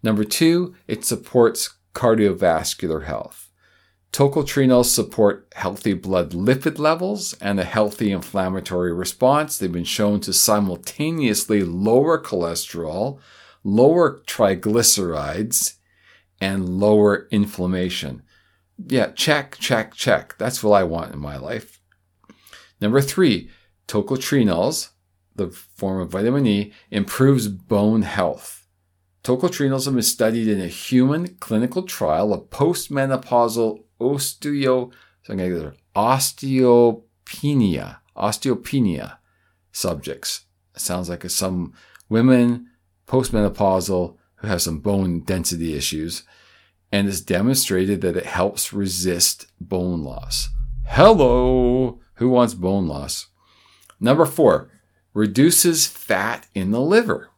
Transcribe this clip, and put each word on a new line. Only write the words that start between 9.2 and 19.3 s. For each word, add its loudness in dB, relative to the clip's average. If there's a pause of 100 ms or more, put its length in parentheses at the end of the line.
They've -4
been -4
shown 0
to -8
simultaneously 0
lower 2
cholesterol, -6 (420)
lower 4
triglycerides, 0 (680)
and -2
lower 4
inflammation. -2 (640)
Yeah, -2
check, -2